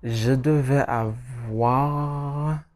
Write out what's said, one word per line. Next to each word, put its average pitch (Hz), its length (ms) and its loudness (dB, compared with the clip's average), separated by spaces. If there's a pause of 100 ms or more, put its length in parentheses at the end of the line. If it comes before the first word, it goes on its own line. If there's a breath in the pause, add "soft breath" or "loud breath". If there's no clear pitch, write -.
Je 113 300 0
devais 139 560 2
avoir 131 1700 -2 (160)